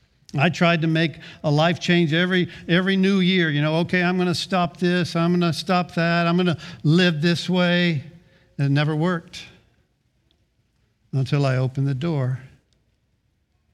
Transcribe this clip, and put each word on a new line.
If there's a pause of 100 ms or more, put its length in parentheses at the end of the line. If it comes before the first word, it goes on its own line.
(360)
I
tried
to
make (240)
a
life
change
every, (180)
every
new
year.
You
know,
"Okay,
I'm
gonna
stop
this.
I'm
gonna
stop
that.
I'm
gonna (240)
live
this
way." (560)
And
it
never
worked (1700)
until
I
opened
the
door. (1300)